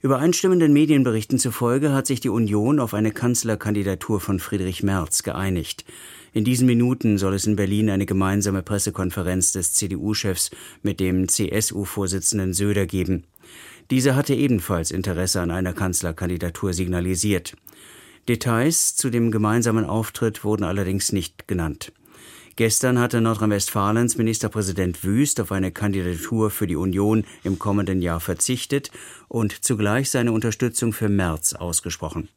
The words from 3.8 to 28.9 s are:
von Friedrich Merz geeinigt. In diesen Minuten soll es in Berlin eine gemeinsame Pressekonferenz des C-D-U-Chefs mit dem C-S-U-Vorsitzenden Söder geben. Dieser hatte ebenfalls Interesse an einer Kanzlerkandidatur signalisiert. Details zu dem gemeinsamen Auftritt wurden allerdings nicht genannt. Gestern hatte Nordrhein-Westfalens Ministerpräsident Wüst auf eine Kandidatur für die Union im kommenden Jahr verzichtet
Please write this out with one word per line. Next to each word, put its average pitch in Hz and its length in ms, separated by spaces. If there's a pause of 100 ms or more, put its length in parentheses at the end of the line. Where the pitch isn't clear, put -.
von 95 200
Friedrich 92 440
Merz 95 400
geeinigt. 90 600 (480)
In 113 120
diesen 127 240
Minuten 120 500
soll 95 160
es 98 140
in 107 80
Berlin 104 340
eine 98 160
gemeinsame 95 560
Pressekonferenz 92 920
des 92 220
C-D-U-Chefs 98 800 (320)
mit 101 160
dem 92 280
C-S-U-Vorsitzenden 98 1300
Söder 98 320
geben. 92 380 (680)
Dieser 131 260
hatte 139 200
ebenfalls 104 560
Interesse 92 500
an 85 80
einer 90 240
Kanzlerkandidatur 87 1000
signalisiert. 90 840 (760)
Details 120 640
zu - 140
dem 117 220
gemeinsamen 110 540
Auftritt 110 580
wurden 104 220
allerdings 95 480
nicht - 340
genannt. 82 460 (640)
Gestern 123 420
hatte 120 200
Nordrhein-Westfalens 107 960
Ministerpräsident 98 880
Wüst 120 380
auf 92 100
eine 95 220
Kandidatur 98 760
für 104 180
die 85 100
Union 98 480 (180)
im 95 160
kommenden 98 420
Jahr 85 200
verzichtet 127 680 (360)